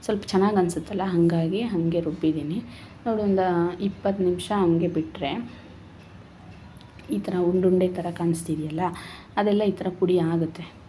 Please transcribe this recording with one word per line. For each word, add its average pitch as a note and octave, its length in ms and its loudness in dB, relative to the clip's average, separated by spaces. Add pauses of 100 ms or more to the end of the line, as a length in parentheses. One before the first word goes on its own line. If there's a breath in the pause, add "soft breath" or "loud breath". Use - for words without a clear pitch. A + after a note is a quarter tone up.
ಸ್ವಲ್ಪ G#3+ 220 -2
ಚೆನ್ನಾಗಿ G3+ 300 4
ಅನಿಸುತ್ತಲ್ಲ, F3+ 460 0
ಹಾಗಾಗಿ E3+ 580 2
ಹಾಗೆ E3+ 380 0
ರುಬ್ಬಿದ್ದೀನಿ. D#3 640 -2 (440 loud breath)
ನೋಡಿ, A3 140 0
ಒಂದು F3+ 640 2
ಇಪ್ಪತ್ತು G3 400 -2
ನಿಮಿಷ F3+ 320 0
ಹಂಗೆ E3+ 320 4
ಬಿಟ್ಟರೆ E3 640 -4 (1600 loud breath)
ಈ G3+ 80 -2
ಥರ G3 200 -6
ಉಂಡುಂಡೆ F3+ 480 4
ಥರ F3+ 180 -4 (120)
ಕಾಣಿಸ್ತಿದೆಯಲ್ಲ, D#3+ 640 -2 (560 loud breath)
ಅದೆಲ್ಲ G#3 260 4
ಈ G3 80 2
ಥರ F#3 160 -2 (120)
ಪುಡಿ F3+ 200 4
ಆಗುತ್ತೆ. E3 680 -2